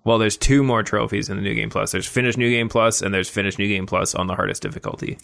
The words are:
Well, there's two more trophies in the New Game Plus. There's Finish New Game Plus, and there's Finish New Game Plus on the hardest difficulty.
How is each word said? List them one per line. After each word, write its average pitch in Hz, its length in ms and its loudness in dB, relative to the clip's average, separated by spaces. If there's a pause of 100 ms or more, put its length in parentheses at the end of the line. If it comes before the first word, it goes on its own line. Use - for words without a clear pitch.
Well, 113 140 4
there's 110 180 2
two 139 280 4
more 120 180 2
trophies 107 480 -2
in 101 80 -6
the 101 60 -4
New 101 100 -2
Game 110 160 -2
Plus. 104 220 -2
There's 95 160 -4
Finish 123 280 0
New 120 140 2
Game 117 200 2
Plus, 113 340 2
and 98 100 -2
there's 95 160 0
Finish 98 300 -2
New 101 80 0
Game 98 180 -2
Plus - 300 -2
on 92 100 -2
the 92 80 -4
hardest 95 300 -2
difficulty. - 600 -8